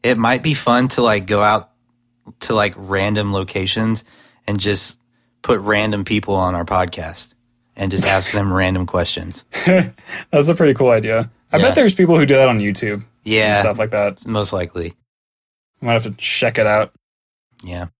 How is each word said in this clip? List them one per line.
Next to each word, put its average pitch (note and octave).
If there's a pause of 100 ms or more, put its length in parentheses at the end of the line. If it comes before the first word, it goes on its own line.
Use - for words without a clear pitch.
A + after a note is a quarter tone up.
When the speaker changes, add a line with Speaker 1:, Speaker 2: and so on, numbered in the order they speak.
Speaker 1:
it A#2+
might A#2+
be D#3
fun B2+
to, B2+
like, G#2+
go G2+
out G#2+ (680)
to, -
like, G#2
random G2
locations G2+ (420)
and G2+
just G2+ (440)
put A2+
random G#2
people G#2
on F2+
our E2+
podcast F2 (420)
and F#2+
just F#2+
ask F#2+
them G2
<laughs> -
random F#2
questions. F2 (120)
Speaker 2:
<laughs> - (680)
That's D3
a E3
pretty D3+
cool B2
idea. A2+ (220)
I D#3
Speaker 1:
Yeah. E3+
Speaker 2:
bet C4
there's A#3
people E3+
who D3
do C#3
that C3+
on A2+
YouTube G#2 (220)
Speaker 1:
Yeah. A2
Speaker 2:
and G#2
stuff G2+
like A2
that. G#2
Speaker 1:
Most G#2+
likely. F2 (880)
Speaker 2:
I A#2+
might A#2
have A2+
to A2
check -
it A2
out. G#2 (720)
Speaker 1:
Yeah. F2 (120)